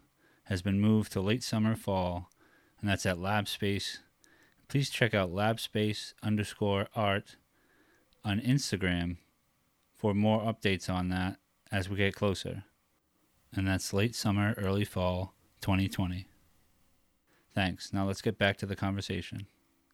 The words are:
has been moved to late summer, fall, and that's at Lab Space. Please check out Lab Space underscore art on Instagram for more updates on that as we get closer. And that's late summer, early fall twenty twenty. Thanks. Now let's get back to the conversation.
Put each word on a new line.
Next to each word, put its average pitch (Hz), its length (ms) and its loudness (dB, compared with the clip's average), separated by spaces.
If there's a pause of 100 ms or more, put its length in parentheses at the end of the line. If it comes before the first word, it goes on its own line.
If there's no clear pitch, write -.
(460)
has 92 160 -2
been 98 180 2
moved 107 320 4
to 98 100 0
late 110 220 0
summer, 110 320 0
fall, 90 540 -2 (500)
and 104 100 -2
that's 98 160 0
at 92 140 0
Lab 98 300 0
Space. - 500 -4 (720)
Please 139 200 0
check - 240 2
out 95 200 2
Lab 107 260 0
Space - 540 -4 (100)
underscore 104 720 0
art 104 400 0 (880)
on 104 160 0
Instagram 90 760 0 (760)
for 107 200 0
more 107 280 4
updates 107 480 0
on 90 200 0
that 90 300 -2 (340)
as 95 160 -2
we 98 80 -4
get 98 180 2
closer. 101 480 -2 (920)
And 95 140 0
that's 95 260 0
late 107 220 2
summer, 104 420 2
early 101 280 0
fall 90 480 -2 (260)
twenty 95 300 2
twenty. 92 380 -4 (1300)
Thanks. 92 380 -2
Now 98 140 0
let's 98 160 -2
get 110 160 -2
back 101 200 4
to - 100 -6
the 98 80 -4
conversation. 98 720 -4 (460)